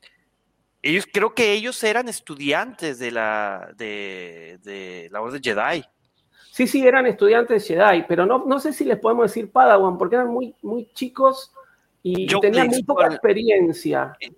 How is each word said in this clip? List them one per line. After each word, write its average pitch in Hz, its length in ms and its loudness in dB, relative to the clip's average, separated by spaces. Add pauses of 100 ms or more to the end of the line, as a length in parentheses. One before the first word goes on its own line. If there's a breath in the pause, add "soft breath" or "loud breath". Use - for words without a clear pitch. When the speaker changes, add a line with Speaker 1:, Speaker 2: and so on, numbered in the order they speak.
(800 soft breath)
Speaker 1:
ellos, 170 300 -2
creo 208 220 -2
que 214 200 0
ellos 220 300 -6
eran 226 240 -2
estudiantes 156 920 -6
de 120 120 -6
la, 107 640 -4
de, 92 880 -14
de 92 480 -16
la 104 100 -8
Orden 127 200 -10
Jedi. 127 420 -4 (680 soft breath)
Speaker 2:
Sí, 254 160 0
sí, 269 180 0
eran 254 200 6
estudiantes 214 640 2
Jedi, 180 400 4
pero 175 180 2
no, 254 200 0
no 269 140 0
sé 302 140 -4
si - 120 -4
les 233 120 0
podemos 226 320 2
decir 214 220 -8
Padawan, 196 460 4
porque 185 180 0
eran 247 140 0
muy, 247 320 -6
muy 233 320 -8
chicos 262 600 -2 (480 soft breath)
y 180 260 -4
Speaker 1:
Younglings, 196 140 0
Speaker 2:
tenían 233 260 4
muy 247 160 0
poca 190 220 2
Speaker 1:
por 160 80 0
Speaker 2:
experiencia. 170 1040 0 (200)